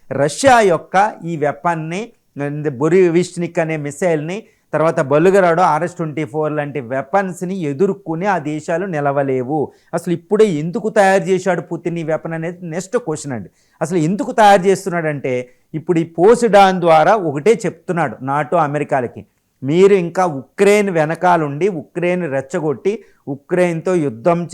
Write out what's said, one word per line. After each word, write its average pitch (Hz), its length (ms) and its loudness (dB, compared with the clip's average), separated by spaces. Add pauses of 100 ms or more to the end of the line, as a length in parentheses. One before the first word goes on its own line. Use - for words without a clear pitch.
(120)
రష్యా 226 480 2
యొక్క 196 540 2 (120)
ఈ 170 120 -6
వెపన్ని, 165 720 -4 (600)
బొరివిష్నిక్ 170 920 0
అనే 160 180 -2
మిసైల్ని, 160 680 -4 (300)
తర్వాత 160 260 0
బొలుగరాడో 170 640 4
ఆర్ఎస్ 165 320 0
ట్వంటీ 156 320 -6
ఫోర్ 147 280 -4
లాంటి 147 260 -6
వెపన్స్ని 180 800 -4
ఎదుర్కొనే 165 680 -4
ఆ 196 120 0
దేశాలు 151 480 -4
నిలవలేవు. 139 840 -2 (220)
అసలు 175 200 -4
ఇప్పుడే 202 320 2
ఎందుకు 175 440 -4
తయారు 196 340 4
చేశాడు 180 380 0
పుతిన్ 170 360 -6
ఈ 165 60 -6
వెపన్ 156 300 -4
అనేది 170 320 -8
నెక్స్ట్ 175 320 -6
క్వశ్చన్ 147 360 -6
అండి. 101 160 -10 (320)
అసలు 160 160 -2
ఎందుకు 180 340 -2
తయారు 202 300 6
చేస్తున్నాడంటే 156 880 -2 (240)
ఇప్పుడు 160 260 -2
ఈ 165 40 0
పోసిడాన్ 196 760 4
ద్వారా 160 360 6
ఒకటే 165 380 0
చెప్తున్నాడు 165 680 -4
నాటో 143 360 -2
అమెరికాలకి, 143 680 -2 (380)
"మీరు 180 300 4
ఇంకా 180 320 0
ఉక్రెయిన్ 196 640 0
వెనకాలండి, 160 800 0
ఉక్రెయిన్ 175 640 -4
రెచ్చగొట్టి 156 720 -4 (240)
ఉక్రెయిన్తో 175 680 -2
యుద్ధం 156 580 -2